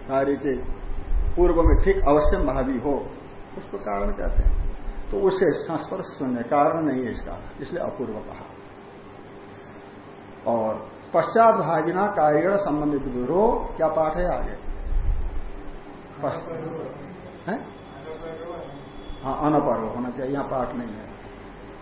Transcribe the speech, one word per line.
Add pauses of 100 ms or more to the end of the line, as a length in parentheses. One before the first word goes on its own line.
कार्य
के (800)
पूर्व
में
ठीक (120)
अवश्य
भावी
हो, (520)
उसको
कारण
कहते
हैं। (560)
तो
उससे
संस्पर्श
शून्य,
कारण
नहीं
है
इसका, (220)
इसलिए
अपूर्व
कहा। (2000)
और (400)
पश्चात
भाविना
कार्यण
संबंधित
विदुरो,
क्या
पाठ
है (100)
आगे? (1700)
पश्च-, (1000)
हैं? (1600)
हाँ, (100)
अनपर्व
होना
चाहिए,
यहाँ
पाठ
नहीं
है, (760)